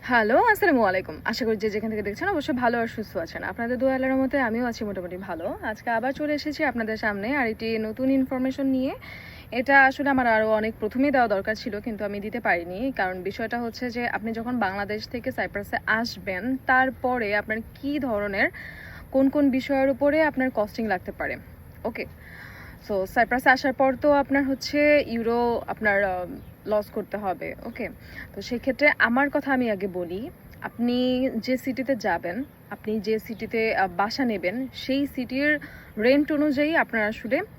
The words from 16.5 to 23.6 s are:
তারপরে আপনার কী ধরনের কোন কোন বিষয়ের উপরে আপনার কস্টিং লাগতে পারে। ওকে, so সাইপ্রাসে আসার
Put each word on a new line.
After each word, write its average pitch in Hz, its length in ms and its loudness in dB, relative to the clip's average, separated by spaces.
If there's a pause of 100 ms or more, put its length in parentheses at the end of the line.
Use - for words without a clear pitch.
তারপরে 254 800 0
আপনার 214 220 -2 (240)
কী 285 180 -4
ধরনের 208 500 0 (640)
কোন 269 180 6
কোন 285 200 4
বিষয়ের 269 400 2
উপরে 285 340 4
আপনার 269 300 2
কস্টিং 214 340 -2
লাগতে 196 240 -2
পারে। 143 260 -6 (460)
ওকে, 233 220 -6 (840)
so 196 160 0
সাইপ্রাসে 240 440 2
আসার 262 240 4